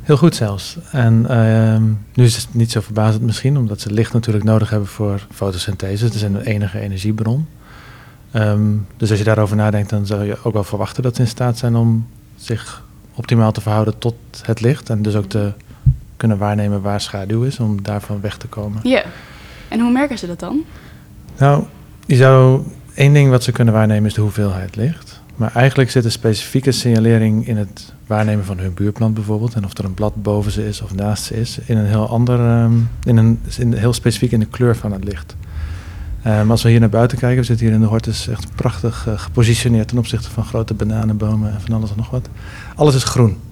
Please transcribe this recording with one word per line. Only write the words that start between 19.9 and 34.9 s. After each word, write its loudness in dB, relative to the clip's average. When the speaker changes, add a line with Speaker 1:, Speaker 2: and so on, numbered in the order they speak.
Speaker 2:
merken 0
ze -10
dat -10
dan? -4
Speaker 1:
Nou, 4
je 2
zou, 8
één 4
ding 6
wat 4
ze -2
kunnen 2
waarnemen 4
is -4
de 0
hoeveelheid -2
licht. -4
Maar -2
eigenlijk 4
zit 2
de 0
specifieke 0
signalering 2
in -2
het -8
waarnemen 0
van -8
hun -4
buurplant -2
bijvoorbeeld. -2
En -2
of -10
er -6
een -6
blad -4
boven 0
ze -4
is -8
of -10
naast -2
ze -8
is. -6
In 0
een 2
heel 0
ander, 2
ehm, 2
in 4
een, 4
in, 0
heel 0
specifiek 0
in 2
de 2
kleur 0
van -6